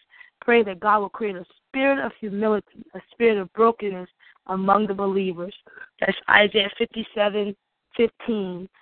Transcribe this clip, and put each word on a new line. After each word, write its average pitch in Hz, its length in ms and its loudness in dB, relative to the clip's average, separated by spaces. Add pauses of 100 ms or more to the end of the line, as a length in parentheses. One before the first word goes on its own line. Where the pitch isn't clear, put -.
(420)
Pray 233 220 4
that 185 160 -4
God 214 200 2
will 196 100 -4
create 208 260 -6
a 175 100 -12 (220)
spirit 269 320 0
of 247 220 -6
humility, 208 640 -2 (100)
a 185 60 -12 (100)
spirit 226 260 2
of 185 140 -6
brokenness 208 580 0 (380)
among 196 400 2
the 196 60 -4
believers. 190 600 -4 (460)
That's - 180 -2 (120)
Isaiah 202 480 4
fifty-seven 208 760 -4 (440)
fifteen, 190 720 -2 (120)